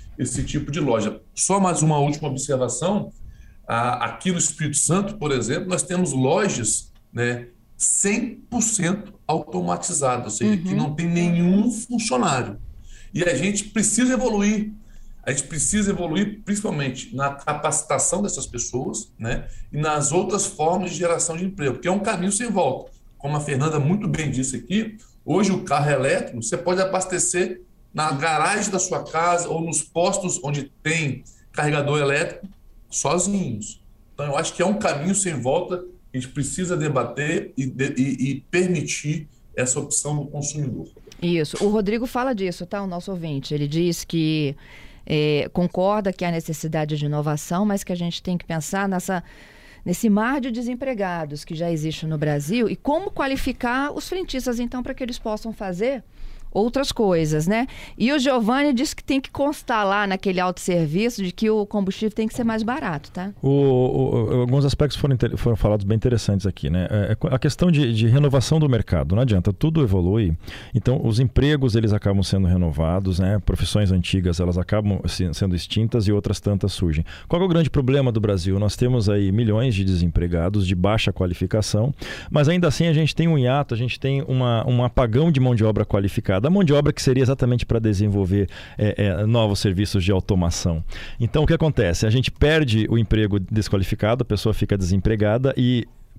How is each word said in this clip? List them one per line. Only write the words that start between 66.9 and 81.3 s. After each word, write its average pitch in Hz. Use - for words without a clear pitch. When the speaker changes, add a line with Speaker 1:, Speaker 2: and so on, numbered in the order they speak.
Speaker 3:
é, -
a 131
questão 175
de, 139
de 113
renovação 139
do 151
mercado, 90
não 113
adianta, 101
tudo 160
evolui. 95
Então, 123
os 113
empregos, 131
eles 110
acabam 98
sendo 98
renovados, 87
né? 95
Profissões 98
antigas, 90
elas 87
acabam 101
se-, 82
sendo 92
extintas 107
e 107
outras 101
tantas 101
surgem. 80
Qual 175
que 180
é -
o 190
grande 165
problema 131
do 110
Brasil? 98
Nós 104
temos 123
aí 101
milhões 110
de 98
desempregados 87
de 95
baixa 98
qualificação, 104